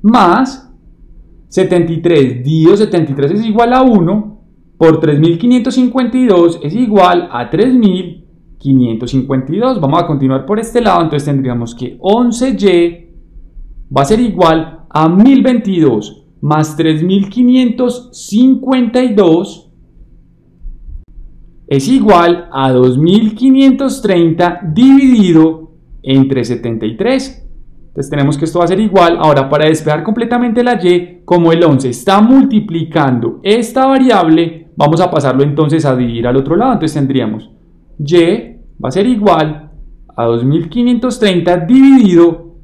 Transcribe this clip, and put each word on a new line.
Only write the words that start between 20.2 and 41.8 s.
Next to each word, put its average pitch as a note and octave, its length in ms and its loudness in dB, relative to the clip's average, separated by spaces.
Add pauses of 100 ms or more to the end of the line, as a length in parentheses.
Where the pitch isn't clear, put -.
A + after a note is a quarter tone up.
es C#3 220 -2
igual F3+ 640 2
a C3+ 200 -2
dos B2+ 260 2
mil G#3+ 360 2
quinientos C4+ 680 2
treinta F3 580 0 (140)
dividido G#3+ 1000 4 (300)
entre C3+ 420 0
setenta A2+ 400 -6
y A2 100 -6
tres. C4 540 -6 (380)
Entonces - 240 -10
tenemos C#3+ 260 -2
que D3 80 -4
esto E3 140 -4
va E3+ 80 0
a - 20 -2
ser F#3+ 120 -2
igual. F3+ 380 2
Ahora, C#3+ 300 0
para D3+ 160 0
despejar D#3 380 -2
completamente A#3+ 600 -2
la B3 120 0
y, F3 500 -2
como E3+ 280 2
el E3+ 120 2
once C3+ 240 0
está G3 320 0
multiplicando E3 1200 0
esta A#3 440 0
variable, F#3 920 0
vamos D3+ 240 2
a F3+ 100 0
pasarlo C3+ 320 0
entonces D3 440 0
a B2+ 100 0
dividir A#2 300 -4
al B2+ 100 0
otro C3+ 180 -2
lado. A#3+ 200 0
Entonces - 240 -4
tendríamos A#2+ 520 -4 (480)
y E3 260 2 (540)
va B2 100 -8
a - 20 -4
ser F#3+ 160 -2
igual F3 640 -2 (440)
a A#2 120 -4
dos A#2 180 -2
mil D#3+ 240 -2
quinientos A#3+ 500 -2
treinta F3+ 380 0
dividido F#3 1080 4